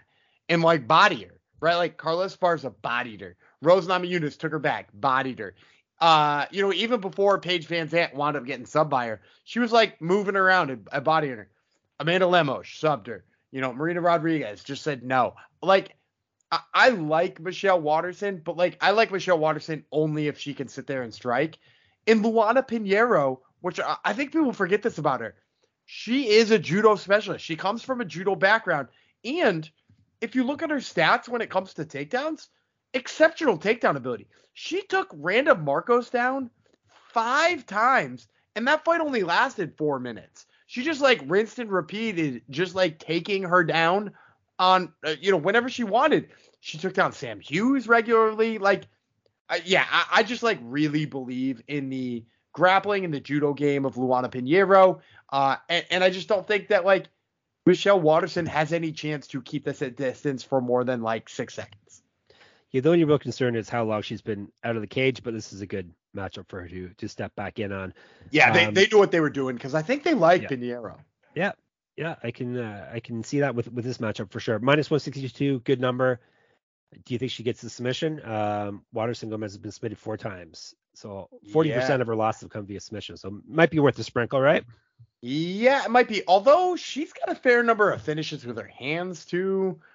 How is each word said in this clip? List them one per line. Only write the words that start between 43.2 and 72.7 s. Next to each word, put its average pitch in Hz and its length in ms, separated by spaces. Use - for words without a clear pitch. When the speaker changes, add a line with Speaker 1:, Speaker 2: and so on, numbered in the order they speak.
Speaker 1:
her 180 180
down 165 520
on, 185 340
uh, 156 140
you 185 100
know, 190 60
whenever 208 320
she 247 160
wanted. 226 460
She - 180
took 180 160
down 165 200
Sam 110 260
Hughes 214 480
regularly. 226 720
Like, 190 300
uh, 170 160
yeah, 175 240
I, 160 240
I 208 120
just, 226 180
like, 220 200
really 147 420
believe 127 640
in 139 200
the 127 360
grappling 190 520
and 165 100
the 135 60
judo 147 340
game 143 320
of 120 80
Luana 127 340
Pinheiro. 180 760
Uh, 139 260
and, 170 200
and 180 140
I 190 80
just 185 160
don't 196 220
think 202 200
that, 196 160
like, 190 220
Michelle 185 360
Waterson 165 460
has 156 260
any 165 180
chance 151 380
to 135 120
keep 143 240
this 143 180
at 127 120
distance 131 480
for 135 180
more 123 220
than, 123 180
like, 113 280
six - 260
seconds. - 480
Speaker 2:
Yeah, 127 120
the 151 80
only 170 140
real 147 140
concern 123 380
is 107 140
how 120 140
long 107 180
she's 104 180
been 101 320
out 117 140
of 110 60
the 104 60
cage, 131 340
but 120 100
this 107 220
is 98 80
a 101 40
good 92 240
matchup 95 360
for 95 100
her 90 80
to, 92 300
to 107 100
step - 260
back 98 240
in 101 140
on. 95 220
Speaker 1:
Yeah, 135 220
they, 170 140
Speaker 2:
Um, 208 80
Speaker 1:
they 196 140
knew 220 100
what 196 120
they 175 100
were 151 100
doing 131 260
'cause 131 180
I 156 60
think 254 220
they 349 100
like 180 300
Speaker 2:
Yeah. - 60
Speaker 1:
Pinheiro. 120 500
Speaker 2:
Yeah, 180 180
yeah, 156 260
I 117 80
can, 123 280
uh, 104 340